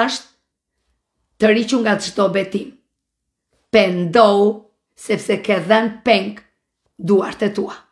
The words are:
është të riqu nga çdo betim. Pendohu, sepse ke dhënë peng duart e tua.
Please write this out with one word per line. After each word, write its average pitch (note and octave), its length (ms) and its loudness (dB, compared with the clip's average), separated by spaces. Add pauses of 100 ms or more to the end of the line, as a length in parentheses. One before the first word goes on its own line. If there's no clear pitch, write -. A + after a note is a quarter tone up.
është B3+ 300 -4 (1080)
të G#3+ 120 4
riqu A#3 280 0
nga G#3+ 160 0
çdo G3+ 320 -2
betim. F#3+ 400 -4 (1040)
Pendohu, G3+ 760 4 (480)
sepse - 440 -4
ke G3+ 160 0
dhënë G#3+ 440 0
peng G#3 340 0 (600)
duart F#3+ 440 0
e G#3 80 0
tua. - 240 -6 (160)